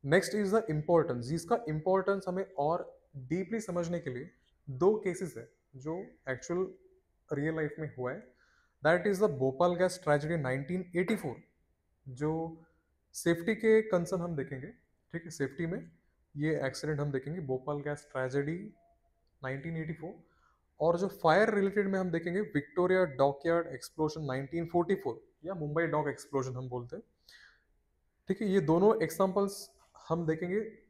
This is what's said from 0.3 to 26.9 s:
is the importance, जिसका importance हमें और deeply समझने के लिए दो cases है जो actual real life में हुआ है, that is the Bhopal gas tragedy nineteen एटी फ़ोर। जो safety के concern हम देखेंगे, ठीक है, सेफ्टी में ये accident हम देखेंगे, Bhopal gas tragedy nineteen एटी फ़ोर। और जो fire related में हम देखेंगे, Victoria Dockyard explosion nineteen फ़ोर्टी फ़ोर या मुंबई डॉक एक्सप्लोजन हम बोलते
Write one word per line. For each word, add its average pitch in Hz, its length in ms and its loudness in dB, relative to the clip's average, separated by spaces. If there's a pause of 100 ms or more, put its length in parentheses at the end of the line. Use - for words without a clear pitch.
is 208 120 0
the 220 240 4
importance, 151 500 2
जिसका 165 480 -2
importance 185 600 0
हमें 185 260 -6
और 165 460 -2 (160)
deeply 180 440 -4
समझने 175 400 -4
के 156 100 -8
लिए 127 200 -8 (400)
दो 170 340 4
cases 180 320 -4
है 117 160 -14 (240)
जो 160 300 -6 (220)
actual 170 460 -4 (580)
real 151 240 0
life 151 220 -2
में 156 180 -8
हुआ 127 160 -2
है, 190 200 -12 (540)
that 175 200 4
is 196 160 2
the 208 80 4
Bhopal 135 440 2
gas 180 300 0
tragedy 151 320 2
nineteen 143 600 -2
एटी 190 200 2
फ़ोर। 143 200 -6 (720)
जो 160 540 -4 (500)
safety 170 420 2
के 220 280 6
concern 180 380 0
हम 170 160 -4
देखेंगे, 135 300 -6 (460)
ठीक 170 120 -8
है, 170 60 -14
सेफ्टी 143 360 -4
में - 240 -6 (460)
ये 147 300 0
accident 147 340 -4
हम 147 120 -2
देखेंगे, 147 280 -4
Bhopal 135 400 -4
gas 143 320 -6
tragedy 143 640 -2 (680)
nineteen 143 320 -6
एटी 160 160 -6
फ़ोर। 175 220 -10 (680)
और 170 180 4
जो 190 100 0
fire 196 460 4
related 196 340 2
में 190 100 0
हम 185 120 -2
देखेंगे, 170 300 -2
Victoria 180 640 2
Dockyard 143 640 2
explosion 156 560 -4
nineteen 139 440 -4
फ़ोर्टी 175 280 2
फ़ोर - 340 -6 (160)
या 190 100 -6
मुंबई 160 320 0
डॉक 151 220 0
एक्सप्लोजन 135 440 -4
हम 131 160 -8
बोलते 123 280 -8